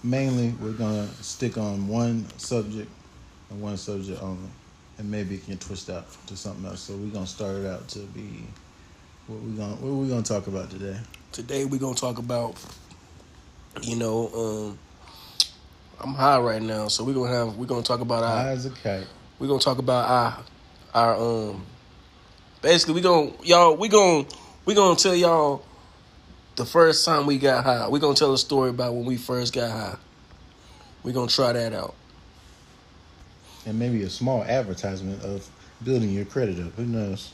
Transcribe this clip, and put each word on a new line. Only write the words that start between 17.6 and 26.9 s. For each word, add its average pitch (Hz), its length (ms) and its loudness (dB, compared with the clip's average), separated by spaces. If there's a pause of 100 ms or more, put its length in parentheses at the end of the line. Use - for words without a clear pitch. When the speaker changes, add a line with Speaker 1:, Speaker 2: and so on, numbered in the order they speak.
Speaker 2:
gonna 120 160 -2
talk 120 180 -2
about 117 220 0
our 117 220 0
Speaker 1:
High 135 60 -2
as 127 160 -4
a 135 40 -6
kite. 98 360 -6 (340)
Speaker 2:
we 135 80 -4
gonna 139 120 2
talk 131 180 2
about 123 300 2
our, 120 300 2 (560)
our, 117 220 6 (340)
um, 95 120 -10 (1000)
basically, 160 320 4
we 175 60 0
gonna, 175 320 6 (120)
y'all, 170 320 10
we 214 120 -2
gonna, 185 380 8 (380)
we 214 100 2
gonna 190 220 8
tell 190 180 4
y'all 165 500 4 (920)
the 110 100 -4
first 160 380 6